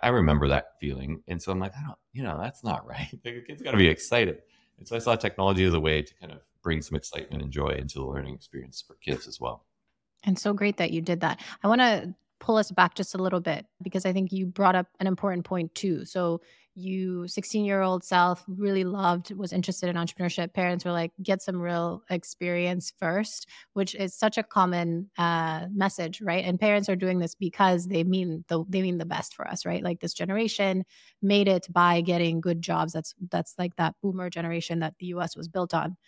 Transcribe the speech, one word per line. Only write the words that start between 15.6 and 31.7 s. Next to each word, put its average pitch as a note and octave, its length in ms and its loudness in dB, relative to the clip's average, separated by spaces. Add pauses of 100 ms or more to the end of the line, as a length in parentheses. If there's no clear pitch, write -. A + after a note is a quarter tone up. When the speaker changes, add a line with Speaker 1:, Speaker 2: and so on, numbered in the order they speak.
Speaker 2:
too. F3+ 300 -2
So E3+ 360 -2 (340)
you, F#3 520 -4
sixteen-year-old F#3+ 800 0
self, F3+ 420 4
really F#3+ 380 0
loved, F3+ 500 0
was F#3 160 -6
interested F3+ 380 -2
in F3 80 -2
entrepreneurship. E3+ 560 -4
Parents F3+ 320 0
were F3 80 -2
like, E3+ 180 -2 (100)
"Get F#3+ 200 0
some F#3 160 -4
real F3 520 -2
experience F3 880 -2
first," F#3+ 520 -2 (240)
which G3 220 -2
is F#3+ 200 -4
such G#3+ 220 0
a A3 60 0
common, F3 760 0
uh, E3 540 0
message, F#3+ 500 -2
right? F#3 240 0
And F3+ 120 0
parents G#3 300 4
are F#3+ 80 2
doing F#3 240 0
this E3+ 160 -2
because F#3 540 2
they E3+ 160 2
mean F3+ 420 0
the, E3 220 0
they F#3+ 120 0
mean F3+ 160 0
the E3 80 -4
best - 300 -4
for - 100 -8
us, - 200 -8
right? F3 180 -2
Like, F3 160 -4
this F3 140 -6
generation F#3+ 720 -2 (360)
made G3+ 280 6
it F3+ 200 2
by F3 300 6